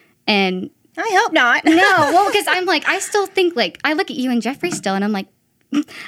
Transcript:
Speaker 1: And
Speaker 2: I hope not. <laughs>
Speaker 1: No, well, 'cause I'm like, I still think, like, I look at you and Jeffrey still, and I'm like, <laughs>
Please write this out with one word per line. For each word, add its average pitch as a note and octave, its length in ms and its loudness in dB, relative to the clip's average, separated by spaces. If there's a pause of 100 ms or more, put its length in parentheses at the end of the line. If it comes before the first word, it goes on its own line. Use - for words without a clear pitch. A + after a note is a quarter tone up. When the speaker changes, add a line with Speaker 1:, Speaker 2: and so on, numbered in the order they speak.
(260)
Speaker 1:
And F#3+ 440 0 (280)
Speaker 2:
I F#4+ 240 0
hope A#4 120 0
not. C4 320 2
<laughs> - 0 -
Speaker 1:
No, D#4 80 4 (400)
well, G4 180 4
'cause G#4 160 0
I'm F4 180 0
like, D#4+ 220 0
I E4+ 120 -2
still G4+ 260 -2
think, F4 320 -2
like, G#3 260 -2
I C#4 80 2
look D4+ 180 -2
at A#3+ 60 -10
you B3+ 160 -2
and A#3+ 100 0
Jeffrey C#4 300 -6
still, G3 240 -4
and G3 80 -2
I'm G#3+ 80 -2
like, G3 160 -6 (440)
<laughs> - 20 -8 (340)